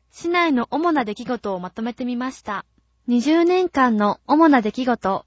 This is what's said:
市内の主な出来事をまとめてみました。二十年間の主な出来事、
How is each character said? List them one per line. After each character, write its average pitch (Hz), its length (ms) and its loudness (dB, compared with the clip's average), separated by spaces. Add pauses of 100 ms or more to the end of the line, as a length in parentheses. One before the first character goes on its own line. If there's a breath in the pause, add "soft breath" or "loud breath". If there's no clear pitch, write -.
(120)
市 - 160 -8
内 339 240 0
の 240 180 0
主 330 220 0
な 262 140 0
出 208 80 -8
来 240 120 -12
事 226 280 -6
を 180 60 -6
ま 180 100 -10
と - 100 -12
め 226 140 -6
て 254 100 -10
み 247 120 -6
ま 254 140 -6
し - 120 -18
た。 202 240 -10 (400)
二 240 160 2
十 320 220 4
年 359 260 2
間 247 260 2
の 208 300 0
主 320 220 4
な 277 120 6
出 208 100 -2
来 254 140 -6
事、 208 420 -2